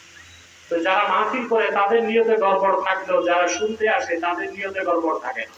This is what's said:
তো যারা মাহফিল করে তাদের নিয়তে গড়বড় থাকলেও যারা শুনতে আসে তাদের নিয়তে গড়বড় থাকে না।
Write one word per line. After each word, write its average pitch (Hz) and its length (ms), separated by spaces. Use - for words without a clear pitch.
তো 170 120
যারা 190 280
মাহফিল 214 400
করে 214 220
তাদের 208 340
নিয়তে 220 320
গড়বড় 190 480
থাকলেও 185 380
যারা 175 260
শুনতে 214 400
আসে 180 320
তাদের 180 320
নিয়তে 196 280
গড়বড় 165 400
থাকে 120 260
না। - 100